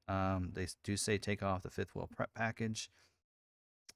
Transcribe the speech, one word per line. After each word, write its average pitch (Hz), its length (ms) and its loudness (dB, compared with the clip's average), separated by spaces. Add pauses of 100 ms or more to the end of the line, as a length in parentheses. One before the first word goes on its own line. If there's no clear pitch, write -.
Um, 95 460 2
they 92 120 0
s-, - 200 -6
do 101 120 2
say 107 200 2
take 101 260 0
off 95 200 2
the 90 80 -6
fifth - 240 -4
wheel - 200 -4
prep - 200 -4
package, 113 560 -2 (1040)